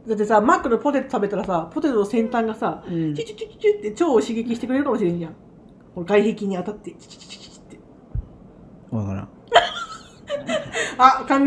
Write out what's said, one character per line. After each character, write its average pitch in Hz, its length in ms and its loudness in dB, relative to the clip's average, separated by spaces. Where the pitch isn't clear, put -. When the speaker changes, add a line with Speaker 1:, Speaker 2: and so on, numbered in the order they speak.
Speaker 1:
だ 226 80 -2
っ 202 40 -6
て 214 60 2
さ、 226 160 4
マ 302 160 4
ッ 370 40 0
ク 285 80 -2
の 226 100 2
ポ 285 140 0
テ 262 100 2
ト - 80 -10
食 208 120 -2
べ 202 60 0
た 202 80 -4
ら 196 80 -2
さ、 180 280 -2
ポ 302 80 -4
テ 311 80 0
ト 254 60 0
の 208 100 4
先 226 260 0
端 226 160 0
が 220 80 -4
さ、 180 320 -4
Speaker 2:
う - 40 -10
ん。 160 240 -2
Speaker 1:
チ 147 80 -6
ュ - 40 -8
チ - 80 -14
ュ - 20 -20
チ - 80 -8
ュ - 40 -14
チ - 80 -20
ュ - 40 -20
チ 415 80 4
ュ 415 100 4
っ - 40 -12
て 208 80 -4
腸 330 220 0
を 220 80 6
刺 226 140 -2
激 233 220 -2
し - 20 -8
て 240 80 -8
く 247 60 -2
れ 269 80 2
る 294 40 0
か 285 60 -2
も 269 80 0
し 202 60 0
れ 175 60 2
ん 175 80 -2
じ 170 60 -6
ゃ 160 40 -10
ん。 160 40 -14
こ 180 60 -10
の 170 60 -8
外 208 280 4
壁 202 120 -8
に 190 100 -4
当 175 80 -4
た 208 80 -8
っ - 60 -8
て、 - 120 -16
チ - 60 -20
ュ - 140 -20
チ - 60 -20
ュ - 40 -20
チ - 60 -20
ュ - 40 -20
チ - 80 -18
ュ - 140 -20
チ - 80 -20
ュ - 20 -20
っ - 40 -20
て。 - 120 -20
Speaker 2:
わ 107 160 -4
か 95 80 -4
ら 98 80 -6
ん。 - 80 -14
Speaker 1:
<laughs> - 1700 -4
あ、 254 300 6
考 277 60 4